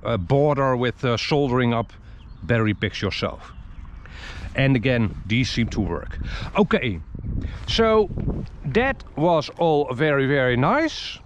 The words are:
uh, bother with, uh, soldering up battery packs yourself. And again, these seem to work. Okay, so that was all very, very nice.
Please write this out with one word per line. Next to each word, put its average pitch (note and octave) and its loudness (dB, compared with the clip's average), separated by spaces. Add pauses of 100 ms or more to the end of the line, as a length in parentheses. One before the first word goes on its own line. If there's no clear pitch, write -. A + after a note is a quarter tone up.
uh, A2+ 0
bother C3+ 2
with, B2 -2
uh, A#2+ 2
soldering B2+ 2
up A2+ -2 (500)
battery A2 2
packs - -4
yourself. - -4 (1000)
And C3+ 6
again, A#2 2 (120)
these A2+ 2
seem A2+ 0
to - -2
work. E2+ -4 (400)
Okay, B2+ 2 (680)
so A3 4 (560)
that A#3+ 0 (120)
was D#3+ 2
all D3 2
very, C#3 2
very C3 4
nice. C4 0